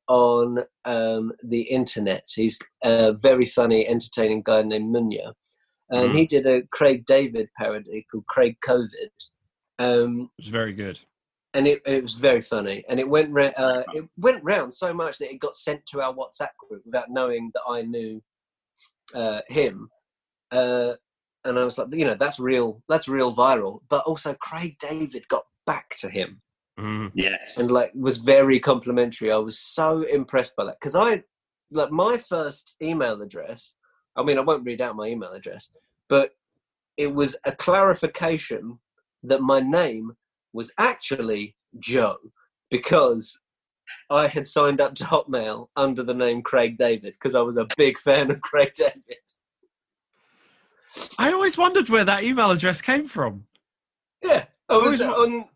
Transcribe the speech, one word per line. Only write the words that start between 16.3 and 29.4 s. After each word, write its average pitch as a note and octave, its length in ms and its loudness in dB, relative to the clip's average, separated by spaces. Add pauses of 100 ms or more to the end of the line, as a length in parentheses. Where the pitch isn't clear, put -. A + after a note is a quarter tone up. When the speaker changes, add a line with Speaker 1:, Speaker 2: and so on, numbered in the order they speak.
Speaker 1:
group G2+ 280 -18
without A#2 260 -6
knowing A#2+ 420 -4
that A#2+ 140 -6
I A#2 160 -4
knew, A2+ 400 -10 (880)
uh, A2+ 360 -4
him. A#2+ 400 -2 (640)
Uh, B2 420 0 (520)
and B2+ 140 0
I B2 60 2
was A#2+ 120 -4
like, B2 140 -6
you D#3 140 0
know, A2+ 120 0
that's - 220 -2
real, B2 480 0
that's D#3 220 0
real C3 260 0
viral. A#2 540 2
But C#3+ 160 0
also D3+ 340 -6
Craig E3 400 -10
David D#3 480 -8
got - 160 -2 (220)
back - 320 -8
to G2 120 -12
him F#2+ 320 -8 (380)
Speaker 2:
Mm. G#2+ 340 -6
Speaker 3:
Yes. F#2+ 460 -4
Speaker 1:
and, B2 100 0
like, B2 240 2
was B2+ 240 -2
very C3+ 420 6
complimentary. B2 720 0
I G#2+ 60 2
was A2 220 -4